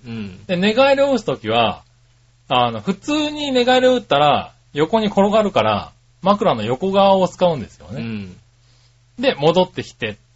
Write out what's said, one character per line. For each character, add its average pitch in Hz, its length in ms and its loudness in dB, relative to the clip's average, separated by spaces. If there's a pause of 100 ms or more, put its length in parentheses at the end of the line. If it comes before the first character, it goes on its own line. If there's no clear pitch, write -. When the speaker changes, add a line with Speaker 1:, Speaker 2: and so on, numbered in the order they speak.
Speaker 1:
う 117 40 -14
ん。 101 360 -12
Speaker 2:
で、 185 100 -4
寝 202 180 0
返 269 200 4
り 277 80 2
を 277 100 0
打 240 60 0
つ - 60 -14
時 120 240 -6
は、 113 340 0 (680)
あ 123 220 2
の、 110 100 -8
普 190 140 -4
通 294 360 -4
に 294 200 -8
寝 247 140 2
返 254 160 2
り 254 80 4
を 254 60 4
打 247 40 0
っ - 20 -10
た 143 180 0
ら、 135 340 2 (200)
横 160 280 0
に 214 80 -2
転 202 220 2
が 220 120 2
る 202 80 -2
か 113 120 2
ら、 104 280 -2 (320)
枕 196 320 2
の 110 80 -6
横 156 300 -4
側 196 240 4
を 185 100 2
使 180 200 -4
う 165 100 0
ん 123 40 -8
で 98 80 -12
す - 100 -20
よ 78 100 -20
ね。 117 120 -10
Speaker 1:
う 117 40 -8
ん。 98 320 -10 (840)
Speaker 2:
で、 247 160 -2
戻 165 300 2
っ 180 60 -8
て 131 120 -10
き - 100 -16
て 110 180 -8
っ 101 40 -10 (220)